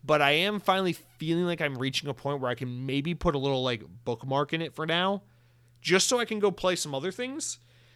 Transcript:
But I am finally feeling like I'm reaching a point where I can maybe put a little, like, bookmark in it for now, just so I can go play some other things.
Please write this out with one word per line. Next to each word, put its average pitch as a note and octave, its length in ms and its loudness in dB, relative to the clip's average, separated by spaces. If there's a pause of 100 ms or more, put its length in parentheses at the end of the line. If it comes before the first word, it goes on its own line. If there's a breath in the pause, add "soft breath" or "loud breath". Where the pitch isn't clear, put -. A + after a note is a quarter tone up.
But D3 160 4
I C#3+ 100 6
am F#3+ 280 2
finally F#3 340 2
feeling E3 520 -2
like E3+ 140 -2
I'm C#3+ 180 -2
reaching C3 300 -2
a C#3 60 -4
point C#3+ 260 -4
where B2+ 120 -2
I B2 40 -2
can B2 300 -8
maybe C#3 300 -2
put E3 200 0
a C#3 40 0
little, C3+ 240 0
like, B2 200 -2 (220)
bookmark C3+ 480 -2
in E3 80 0
it D#3 120 -6
for D#3+ 120 -6
now, F#3 380 0 (580 soft breath)
just F#3 260 4
so B3 120 2
I A#3+ 40 0
can A3 160 -4
go G3+ 120 2
play F3+ 260 0
some D3 180 -6
other D#3 160 -4
things. C4 460 -8 (380 soft breath)